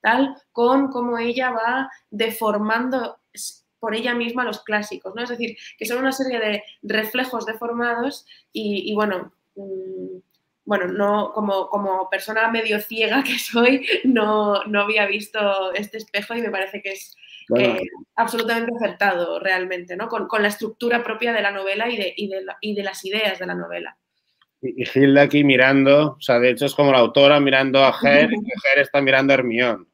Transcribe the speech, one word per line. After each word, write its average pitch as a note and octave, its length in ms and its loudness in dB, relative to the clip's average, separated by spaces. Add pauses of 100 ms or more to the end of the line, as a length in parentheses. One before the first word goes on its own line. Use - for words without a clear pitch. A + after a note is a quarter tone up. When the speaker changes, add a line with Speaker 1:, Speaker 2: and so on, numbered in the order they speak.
Speaker 1:
tal, B3 340 2 (160)
con C4 380 2
cómo A#3+ 280 -4
ella A#3+ 340 -2
va B3 380 -4 (200)
deformando A3+ 1080 -2 (120)
s-, - 320 -16 (160)
por A3 160 -4
ella A#3+ 200 -2
misma A#3+ 280 -4
los A3 200 -8
clásicos, G#3 520 -6
¿no? A#3 80 -6
Es A#3+ 60 -8
decir, A#3 260 -8 (220)
que G#3+ 80 -10
son A#3+ 140 -4
una C4+ 120 0
serie C4 280 -2
de G#3+ 240 -2 (180)
reflejos A3 640 -4
deformados A#3+ 800 -4 (260)
y, G#3 400 -4
y G#3 40 -2
bueno, G#3 380 -2 (220)
mm, G3 640 -12 (480)
bueno, G3 220 -2
no, G3+ 460 0
como, G3+ 360 -2
como F#3+ 400 -2
persona A3 400 -2
medio A3 300 -2
ciega A3 440 -2
que B3+ 140 -4
soy, A#3+ 480 2 (180)
no, G#3+ 640 2
no G#3 160 0
había G#3 240 2
visto G3+ 680 -2
este G#3 260 -6
espejo G#3 360 -8
y A#3 60 -4
me G#3+ 80 -4
parece G3 320 -6
que G3 120 -10
es, - 220 -18 (320)
Speaker 2:
Bueno. B2 280 2
Speaker 1:
eh, - 60 -6 (340)
absolutamente A#3 600 0
acertado F3+ 640 -2
realmente, F3+ 560 -4
¿no? G#3+ 120 -8
Con, A#3 200 -6
con G#3+ 140 0
la G#3 60 2
estructura A#3 560 -2
propia A#3 300 -4
de G#3+ 100 0
la G3+ 80 0
novela G3 360 -4
y A#3+ 100 -4
de, G3 200 -4
y G#3 120 -6
de F#3+ 140 -8
la, F#3+ 180 -12
y G#3 120 -4
de G3+ 80 -4
las G3 240 -8
ideas G3 320 -2
de F3+ 80 -8
la F3+ 80 -6
novela. F3 420 -10 (640)
Speaker 2:
Y, B2+ 220 -8
y A#2+ 60 -4
Gilda C#3 340 6
aquí D3 220 4
mirando, C#3 720 6
o - 40 -20
sea, A#2+ 180 2
de B2 100 6
hecho B2 160 0
es C#3 80 -2
como C#3+ 180 4
la C3 60 6
autora C#3 420 6
mirando C3+ 460 4
a B2+ 80 6
Ger C#3+ 400 4
y - 20 0
Speaker 1:
<laughs> - 280 -8
Speaker 2:
Ger C#3 160 4
está C#3+ 240 2
mirando C3+ 300 4
a - 20 6
Hermione. A#2+ 580 0